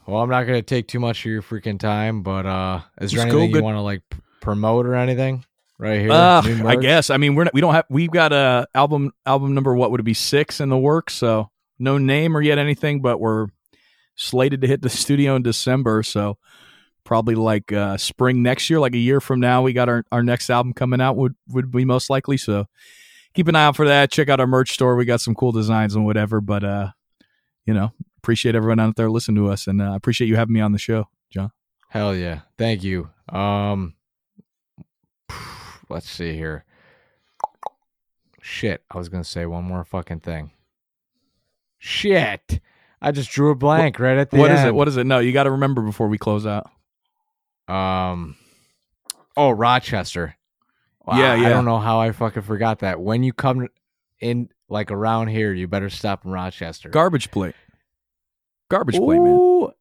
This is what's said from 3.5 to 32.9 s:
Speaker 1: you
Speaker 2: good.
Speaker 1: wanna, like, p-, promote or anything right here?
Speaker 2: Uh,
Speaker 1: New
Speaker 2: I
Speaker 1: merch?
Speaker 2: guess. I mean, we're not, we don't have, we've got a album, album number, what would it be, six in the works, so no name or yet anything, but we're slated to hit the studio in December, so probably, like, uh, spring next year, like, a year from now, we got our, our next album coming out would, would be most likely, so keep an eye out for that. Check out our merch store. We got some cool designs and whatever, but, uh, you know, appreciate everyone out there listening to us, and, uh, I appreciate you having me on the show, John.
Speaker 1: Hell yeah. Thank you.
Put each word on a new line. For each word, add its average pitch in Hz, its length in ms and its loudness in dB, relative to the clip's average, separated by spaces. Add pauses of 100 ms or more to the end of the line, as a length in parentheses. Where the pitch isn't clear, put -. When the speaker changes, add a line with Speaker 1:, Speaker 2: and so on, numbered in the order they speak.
Speaker 1:
you 156 40 0
Speaker 2:
good. 131 100 2
Speaker 1:
wanna, 107 180 -2
like, 101 280 -6
p-, - 80 -12 (220)
promote 110 460 0
or 123 80 -2
anything 127 500 -2 (340)
right 107 220 -2
here? 110 120 2
Speaker 2:
Uh, 175 320 8
Speaker 1:
New 117 200 0
Speaker 2:
I 120 100 4
Speaker 1:
merch? 127 80 2
Speaker 2:
guess. 147 280 2
I 135 60 2
mean, 143 180 2
we're 160 100 2
not, 151 100 0
we 139 80 2
don't 160 120 4
have, 165 140 2
we've 156 220 0
got 160 220 2
a 127 420 2
album, 143 380 2 (120)
album 139 300 0
number, 135 200 2
what 123 160 2
would 120 100 -2
it 107 40 -2
be, 113 100 0
six - 460 -2
in 139 80 -2
the 131 100 2
works, 147 360 0
so 110 360 -2 (280)
no 135 200 0
name 147 380 2
or 147 60 0
yet 147 160 2
anything, 147 440 -2
but 120 160 0
we're 110 300 -2 (640)
slated 127 460 -2
to 131 80 0
hit 139 140 0
the 127 60 0
studio 139 480 0
in 127 60 0
December, 120 640 0
so 101 340 -4 (640)
probably, 113 320 0
like, 110 380 0
uh, 101 240 -2
spring 127 460 0
next 123 280 0
year, 160 80 2
like, 127 160 0
a 120 40 -2
year 131 220 2
from 127 200 -2
now, 127 220 4
we 131 100 2
got 123 160 0
our, 120 240 0
our 120 100 2
next 120 280 0
album 123 220 0
coming 127 280 -2
out 127 160 0
would, 131 180 0 (140)
would 127 240 -4
be 127 120 0
most 127 260 0
likely, 135 260 -2
so 101 300 -2 (680)
keep 170 140 0
an 160 80 4
eye 151 80 6
out 147 120 4
for 151 120 2
that. 143 240 4
Check 147 160 0
out 135 120 4
our 127 60 2
merch 131 260 2
store. 127 240 2
We 123 80 2
got 120 160 0
some 113 140 -2
cool 123 180 0
designs 110 440 0
and 110 100 2
whatever, 107 340 0
but, 101 240 -2
uh, 101 260 -4 (760)
you 110 80 0
know, 104 180 0 (260)
appreciate 113 380 0
everyone 113 240 2
out 110 160 0
there 113 140 0
listening 110 260 -2
to 101 160 2
us, - 140 -6
and, 98 160 0
uh, 98 100 -4
I 98 40 -6
appreciate 117 320 -2
you 110 80 2
having 113 180 0
me 113 60 2
on 104 120 2
the 104 60 0
show, 113 300 -4 (220)
John. 98 200 -6 (400)
Speaker 1:
Hell 104 260 -4
yeah. 85 240 -6 (180)
Thank 113 240 -2
you. 92 280 -6 (180)